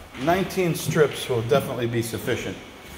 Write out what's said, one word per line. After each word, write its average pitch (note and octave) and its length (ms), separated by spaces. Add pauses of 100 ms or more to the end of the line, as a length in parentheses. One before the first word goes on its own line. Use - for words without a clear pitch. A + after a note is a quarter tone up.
(220)
nineteen F3 540
strips - 520
will A#2+ 140
definitely B2 460
be A#2 140
sufficient A2 540 (420)